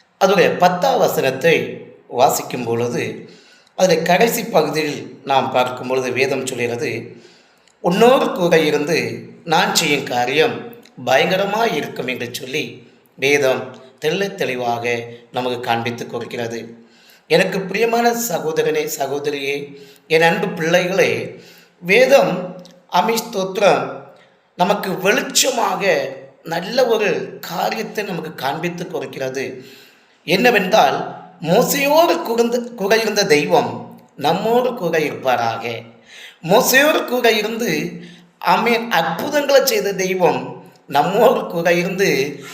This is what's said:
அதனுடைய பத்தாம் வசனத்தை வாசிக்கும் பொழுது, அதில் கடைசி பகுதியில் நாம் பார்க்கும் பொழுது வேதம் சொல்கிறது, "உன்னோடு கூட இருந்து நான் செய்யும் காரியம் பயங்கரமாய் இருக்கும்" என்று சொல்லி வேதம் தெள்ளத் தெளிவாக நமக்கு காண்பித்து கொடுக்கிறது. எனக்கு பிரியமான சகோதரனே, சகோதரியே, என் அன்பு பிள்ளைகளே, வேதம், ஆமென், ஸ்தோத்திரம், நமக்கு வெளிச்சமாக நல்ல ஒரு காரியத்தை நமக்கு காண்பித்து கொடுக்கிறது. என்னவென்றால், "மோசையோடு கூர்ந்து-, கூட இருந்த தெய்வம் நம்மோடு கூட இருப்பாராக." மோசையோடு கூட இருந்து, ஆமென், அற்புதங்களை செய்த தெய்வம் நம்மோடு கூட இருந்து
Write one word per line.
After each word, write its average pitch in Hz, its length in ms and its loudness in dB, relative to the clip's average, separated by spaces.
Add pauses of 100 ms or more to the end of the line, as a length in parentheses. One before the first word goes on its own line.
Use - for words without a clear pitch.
(180)
அதனுடைய 185 380 4
பத்தாம் 180 420 2
வசனத்தை 147 840 0 (240)
வாசிக்கும் 131 560 0
பொழுது, 117 680 -4 (460)
அதில் 175 260 4
கடைசி 202 420 2
பகுதியில் 151 800 -2
நாம் 135 280 0
பார்க்கும் 127 360 -2
பொழுது 127 240 -2
வேதம் 131 340 0
சொல்கிறது, 120 680 -6 (640)
"உன்னோடு 226 520 4
கூட 170 260 2
இருந்து 147 760 -2 (120)
நான் 180 300 2
செய்யும் 147 300 0
காரியம் 127 680 0 (320)
பயங்கரமாய் 185 680 2
இருக்கும்" 127 320 -6
என்று 123 260 -6
சொல்லி - 580 -8 (240)
வேதம் 131 600 0 (220)
தெள்ளத் 190 380 -2
தெளிவாக 120 680 -2 (280)
நமக்கு 123 280 -4
காண்பித்து 120 460 -4
கொடுக்கிறது. 117 680 -8 (540)
எனக்கு 180 320 2
பிரியமான 233 520 0
சகோதரனே, 156 760 -2 (100)
சகோதரியே, 143 840 -4 (280)
என் 160 140 4
அன்பு 175 260 2
பிள்ளைகளே, 170 920 0 (400)
வேதம், 233 840 2 (300)
ஆமென், 208 260 2 (120)
ஸ்தோத்திரம், 185 720 0 (540)
நமக்கு 190 340 0
வெளிச்சமாக 202 1080 0 (460)
நல்ல 196 440 -2
ஒரு 208 540 -2
காரியத்தை 214 640 -6
நமக்கு 160 300 -8
காண்பித்து 165 520 -6
கொடுக்கிறது. 131 800 -8 (600)
என்னவென்றால், 185 920 2 (260)
"மோசையோடு 285 840 2
கூர்ந்து-, 233 460 0
கூட 202 220 2
இருந்த 214 300 0
தெய்வம் 147 760 0 (160)
நம்மோடு 220 580 0
கூட 165 240 -2
இருப்பாராக." 117 840 -2 (600)
மோசையோடு 254 600 4
கூட 233 280 2
இருந்து, 208 680 -2 (460)
ஆமென், 220 420 2
அற்புதங்களை 269 760 2
செய்த 202 280 0
தெய்வம் 175 720 -2 (220)
நம்மோடு 202 600 2
கூட 175 260 0
இருந்து 175 680 0 (140)